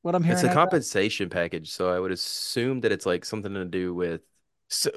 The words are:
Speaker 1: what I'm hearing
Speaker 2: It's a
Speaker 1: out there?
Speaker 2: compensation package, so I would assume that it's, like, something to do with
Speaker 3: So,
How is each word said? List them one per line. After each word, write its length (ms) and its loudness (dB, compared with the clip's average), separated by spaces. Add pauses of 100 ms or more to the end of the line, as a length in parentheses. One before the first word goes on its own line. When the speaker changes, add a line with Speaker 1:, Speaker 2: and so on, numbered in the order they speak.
Speaker 1:
what 140 0
I'm 80 4
hearing 140 4
Speaker 2:
It's 60 2
a 40 4
Speaker 1:
out 60 4
there? 20 2
Speaker 2:
compensation 720 2
package, 420 -2
so 180 0
I 100 2
would 120 -2
assume 680 -4
that 100 2
it's, 140 -2
like, 200 0
something 280 -6
to 120 -4
do 280 -4
with 280 -2 (480)
Speaker 3:
So, 280 -2